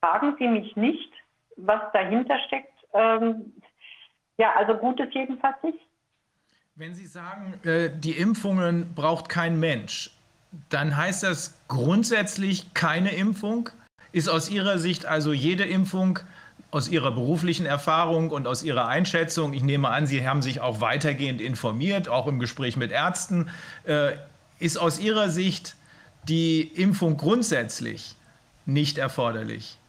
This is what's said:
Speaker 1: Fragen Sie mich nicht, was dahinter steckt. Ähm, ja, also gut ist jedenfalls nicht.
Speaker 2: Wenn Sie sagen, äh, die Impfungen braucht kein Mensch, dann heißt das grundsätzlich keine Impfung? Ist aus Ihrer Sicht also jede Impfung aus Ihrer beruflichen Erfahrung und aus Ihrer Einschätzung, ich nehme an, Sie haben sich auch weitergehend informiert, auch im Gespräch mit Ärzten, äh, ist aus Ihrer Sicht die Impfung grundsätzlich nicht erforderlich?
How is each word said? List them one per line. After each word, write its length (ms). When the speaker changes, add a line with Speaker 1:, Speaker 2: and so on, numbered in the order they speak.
Speaker 1:
Fragen 360
Sie 120
mich 260
nicht, 380
was 240
dahinter 440
steckt. 260
Ähm, 600
ja, 200
also 160
gut 260
ist 140
jedenfalls 500
nicht. 160
Speaker 2:
Wenn 200
Sie 100
sagen, 480
äh, 300
die 240
Impfungen 800
braucht 340
kein 320
Mensch, 500
dann 280
heißt 260
das 340
grundsätzlich 1040
keine 400
Impfung? 560
Ist 160
aus 220
Ihrer 300
Sicht 260
also 260
jede 320
Impfung 560
aus 180
Ihrer 220
beruflichen 540
Erfahrung 640
und 180
aus 160
Ihrer 240
Einschätzung, 680
ich 100
nehme 260
an, 160
Sie 220
haben 140
sich 200
auch 200
weitergehend 600
informiert, 680
auch 180
im 120
Gespräch 380
mit 140
Ärzten, 580
äh, 280
ist 180
aus 220
Ihrer 300
Sicht 460
die 380
Impfung 560
grundsätzlich 1000
nicht 320
erforderlich? 920